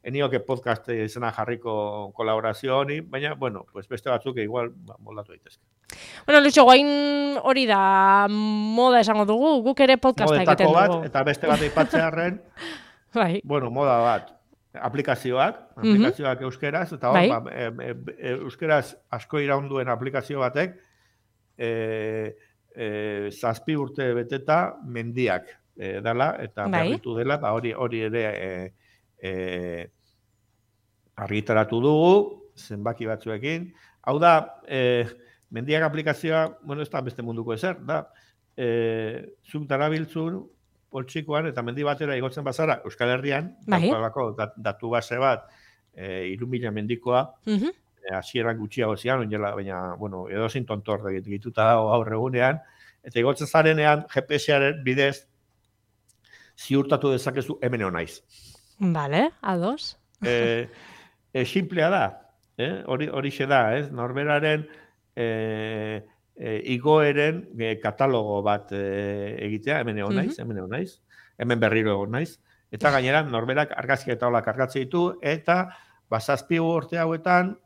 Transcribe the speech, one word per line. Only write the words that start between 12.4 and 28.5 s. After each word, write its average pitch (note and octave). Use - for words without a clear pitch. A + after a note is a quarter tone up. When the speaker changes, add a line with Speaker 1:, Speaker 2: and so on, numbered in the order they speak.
Speaker 2:
<laughs> -
Bai. G3
Speaker 1:
bueno, C3+
moda C3
bat, A#2
aplikazioak, C3
Speaker 2:
Mhm. G#3+
Speaker 1:
aplikazioak D3+
euskeraz, D3+
eta B2+
hor, C3+
Speaker 2:
Bai. F3+
Speaker 1:
ba, A#2
em, B2
em, B2
em, B2+
euskaraz D3
asko C3
iraun C#3
duen C3
aplikazio C3
batek, D3
eh, A2
eh, G#2
zazpi A#2+
urte C3+
beteta C3+
mendiak, A#2
eh, F#2+
dala, A#2+
eta G#2+
Speaker 2:
Bai. E3
Speaker 1:
berritu B2
dela, C3+
ba, G#2+
hori, A2+
hori A#2
ere, A2
eh, F#2